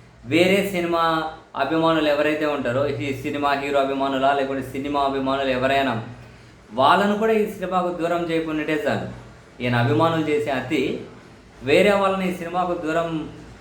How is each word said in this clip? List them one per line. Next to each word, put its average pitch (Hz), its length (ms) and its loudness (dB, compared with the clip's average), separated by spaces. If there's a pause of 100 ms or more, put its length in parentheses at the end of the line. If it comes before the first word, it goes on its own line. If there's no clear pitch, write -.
(240)
వేరే 185 460 2
సినిమా 165 600 0 (240)
అభిమానులు 156 520 2
ఎవరైతే 151 380 2
ఉంటారో, 139 420 0
ఈ 139 340 -4
సినిమా 143 300 -2
హీరో 139 280 0
అభిమానులా, 135 520 0
లేకుంటే 135 300 -2
సినిమా 143 380 -4
అభిమానులు 135 500 0
ఎవరైనా, 127 540 0 (680)
వాళ్ళను 185 460 4
కూడా 226 140 2
ఈ 208 180 2
సినిమాకు 180 380 -2
దూరం 170 340 -2
చేయకుండాటే 156 640 -2
చాలు. 98 380 -6 (360)
ఈయన 123 120 0
అభిమానులు 156 540 2
చేసే 147 220 0
అతి 135 560 -2 (560)
వేరే 180 300 6
వాళ్ళని 190 420 2
ఈ - 0 -
సినిమాకు 180 400 -2
దూరం 160 560 -2 (300)